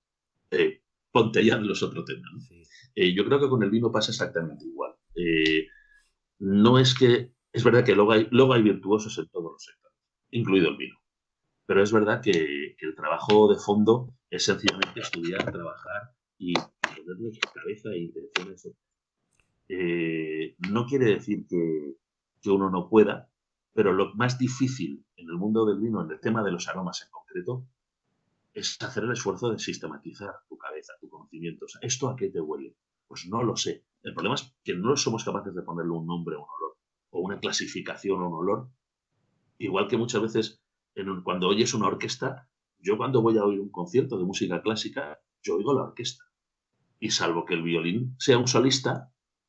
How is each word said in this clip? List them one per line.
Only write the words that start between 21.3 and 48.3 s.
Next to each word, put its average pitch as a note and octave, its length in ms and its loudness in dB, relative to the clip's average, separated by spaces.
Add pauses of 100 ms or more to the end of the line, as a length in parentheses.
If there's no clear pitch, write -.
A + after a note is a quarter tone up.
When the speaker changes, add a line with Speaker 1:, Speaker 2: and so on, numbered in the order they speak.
Speaker 1:
que, D#2 460 -2 (460)
que G#2 100 -4
uno G2 200 4
no F2+ 180 -4
pueda, G#2 420 4 (420)
pero G2 200 4
lo F#2+ 220 2
más B2 240 0
difícil B2+ 680 -2 (120)
en E2 120 -18
el E2 80 -8
mundo A2 300 2
del G2+ 140 0
vino, G#2+ 240 -2
en D#2+ 60 -10
el - 100 -12
tema A2+ 240 0
de G2 80 0
los - 160 -6
aromas F2 340 -8
en - 80 -20
concreto, B2 560 -10 (840)
es - 280 -10
hacer G#2+ 240 -6
el A#2+ 80 -2
esfuerzo G2+ 380 -4
de G#2+ 80 -4
sistematizar E2 720 -12 (180)
tu - 80 -20
cabeza, D2+ 440 -16
tu D#2 100 -20
conocimiento. D#2+ 540 -14
O - 40 -18
sea, - 140 -20
¿esto B2+ 260 -4
a - 80 -6
qué G2 140 -4
te F2 100 -6
huele? D2+ 360 -10 (300)
Pues - 200 -18
no A2 160 -4
lo A2 140 -2
sé. - 280 -6 (180)
El - 120 -14
problema G#2+ 220 -2
es - 260 -12
que G2+ 120 -8
no A2 220 0
somos A2+ 280 -4
capaces G2 300 -6
de F2 80 -8
ponerle E2+ 300 -6
un E2 140 -6
nombre E2 300 -6
a - 20 -14
un D2 60 -16
olor, - 320 -12 (340)
o F2+ 100 -6
una G2 200 -6
clasificación F#2+ 800 -6
a F2+ 60 -4
un E2+ 60 -8
olor. G2 360 -4 (880)
Igual G2 300 -2
que A#2+ 100 0
muchas A2+ 240 -2
veces A2 400 -4 (320)
en G2 160 -8
un, F#2 120 -8
cuando F2+ 260 -2
oyes A2 260 2
una G#2 140 0
orquesta, - 600 -6 (300)
yo G2+ 180 0
cuando B2 240 2
voy A2+ 160 4
a G2+ 80 4
oír G2+ 160 2
un G2 100 -8
concierto A#2+ 460 -2
de F2+ 80 -2
música F2+ 380 -4
clásica, G#2+ 560 -6 (240)
yo F#2 140 -4
oigo A2+ 180 0
la G2+ 80 0
orquesta. - 420 -12 (760)
Y - 120 -6
salvo E2+ 340 0
que F2+ 100 -4
el E2 80 -4
violín E2+ 560 -2
sea B2 200 4